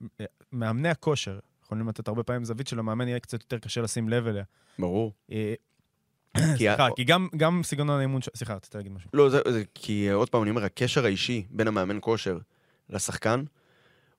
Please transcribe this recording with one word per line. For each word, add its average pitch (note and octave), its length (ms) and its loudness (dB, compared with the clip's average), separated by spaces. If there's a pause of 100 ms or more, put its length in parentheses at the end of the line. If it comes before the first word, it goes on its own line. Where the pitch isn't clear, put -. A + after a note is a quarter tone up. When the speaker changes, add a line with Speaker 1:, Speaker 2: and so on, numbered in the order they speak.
(200)
Speaker 1:
אה, G#2+ 60 -8 (260)
מאמני A#2+ 360 0
הכושר C#3 500 -2 (260)
יכולים A2 240 -4
לתת A2 200 -6
הרבה A2+ 140 -2
פעמים B2 220 -4
זווית A2+ 220 -6
של A#2 120 -6
המאמן, A2+ 300 -2
יהיה B2 120 -2
קצת - 220 -10
יותר A#2+ 160 -6
קשה A2 220 -6
לשים A2+ 280 -2
לב A#2 180 2
אליה. G2+ 180 -2 (340)
Speaker 2:
ברור. G2+ 340 0 (200)
Speaker 1:
אה, A2 220 -2 (800)
<clears throat> D#3+ 240 4
Speaker 2:
כי A2 100 4
ה- G#2 80 4
Speaker 1:
סליחה, C3+ 200 6
כי B2+ 80 -2
גם, F3 320 4
גם E3 280 4
סגנון C#3+ 340 0
האימון C3+ 240 0
ש-, - 140 -8
סליחה, A2+ 180 -6
רצית - 200 -14
להגיד G2 180 -10
משהו. F#2+ 200 -16
Speaker 2:
לא, C#3+ 180 8
זה, C#3 80 6 (100)
זה, A#2 140 2 (120)
כי, G#2 340 0
אה, G2 60 4
עוד G#2+ 160 2
פעם, A2+ 120 4
אני G#2 80 0
אומר, A2 140 0
הקשר B2 400 0
האישי G#2 460 -2
בין G#2+ 180 0
המאמן G2+ 320 0
כושר G2+ 380 -2 (520)
לשחקן A2 540 -2 (760)